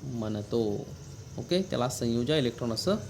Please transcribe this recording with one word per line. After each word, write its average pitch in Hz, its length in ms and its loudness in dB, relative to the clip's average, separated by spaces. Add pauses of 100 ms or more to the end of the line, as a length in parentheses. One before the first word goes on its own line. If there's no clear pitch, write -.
म्हणतो. 107 800 0 (520)
ओके, 170 240 2
त्याला 123 280 0
संयोजी 120 440 2
इलेक्ट्रॉन 120 400 2
असं 185 220 2 (140)